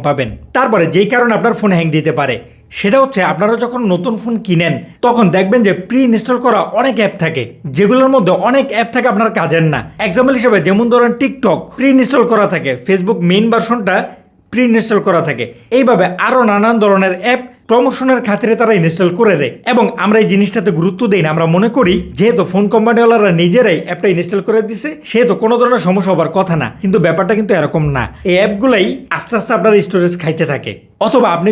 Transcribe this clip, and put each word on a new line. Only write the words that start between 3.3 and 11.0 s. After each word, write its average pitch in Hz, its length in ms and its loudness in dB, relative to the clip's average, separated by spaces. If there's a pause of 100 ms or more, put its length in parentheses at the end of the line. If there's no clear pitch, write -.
যখন 247 180 -6 (120)
নতুন 180 280 -2
ফোন 233 120 -4 (140)
কিনেন, 170 260 0 (280)
তখন 240 240 2 (100)
দেখবেন 196 320 2
যে 185 60 2 (140)
প্রি 240 160 0
ইনস্টল 240 420 0
করা 226 140 2 (200)
অনেক 254 220 0
অ্যাপ 202 120 0 (100)
থাকে, 147 200 -4 (320)
যেগুলোর 247 400 2
মধ্যে 185 180 2 (160)
অনেক 254 200 2
অ্যাপ 226 240 -2
থাকে 247 200 0
আপনার 220 160 0 (100)
কাজের 160 240 0
না। 147 160 0 (280)
এক্সাম্পল 247 320 0
হিসেবে 220 180 2 (100)
যেমন 202 260 2
ধরেন 240 180 4 (100)